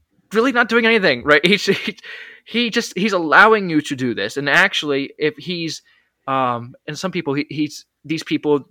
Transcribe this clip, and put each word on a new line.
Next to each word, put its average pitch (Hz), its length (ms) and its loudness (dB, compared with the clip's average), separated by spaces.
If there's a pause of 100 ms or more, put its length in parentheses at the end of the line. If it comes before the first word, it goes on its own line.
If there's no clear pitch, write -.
(320)
really 233 200 2
not 240 160 2
doing 233 160 2
anything, 185 400 2
right? 151 220 4
<laughs> - 0 -
He's, 190 180 4
he, - 320 -2 (480)
he 240 260 -2
just, 226 280 -4
he's 202 140 0
allowing 185 580 4
you 151 120 2
to 143 140 -6
do 123 160 -2
this. 101 240 -4
And 139 140 -2
actually, 147 680 0
if 151 180 -2
he's, 165 460 -8 (440)
um, 127 480 -4 (120)
and 151 120 -12
some 185 140 -6
people, 151 220 -4
he, 143 140 -4
he's, - 380 -6 (160)
these 156 220 -6
people, 147 460 0